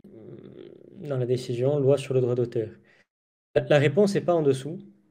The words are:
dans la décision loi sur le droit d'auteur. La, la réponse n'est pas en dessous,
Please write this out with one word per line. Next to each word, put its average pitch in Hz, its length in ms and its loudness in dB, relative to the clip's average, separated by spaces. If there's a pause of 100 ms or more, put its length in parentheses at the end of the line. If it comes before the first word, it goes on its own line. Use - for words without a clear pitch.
(960)
dans 143 220 -6
la 127 80 -2
décision 127 540 0
loi 139 180 4
sur 139 160 -6
le 131 60 2
droit 123 160 0
d'auteur. 117 340 -2 (880)
La, 147 60 2
la 147 160 4
réponse 147 380 2
n'est 147 60 -2
pas 175 120 0
en 170 80 2
dessous, 147 380 -2 (320)